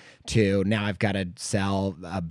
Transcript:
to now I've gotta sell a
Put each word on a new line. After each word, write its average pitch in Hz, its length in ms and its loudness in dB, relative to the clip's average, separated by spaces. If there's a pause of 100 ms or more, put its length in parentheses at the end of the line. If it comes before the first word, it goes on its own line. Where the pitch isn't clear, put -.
(280)
to 101 380 4
now 104 200 2
I've 101 140 -2
gotta 98 380 0
sell 98 640 0
a 90 280 -6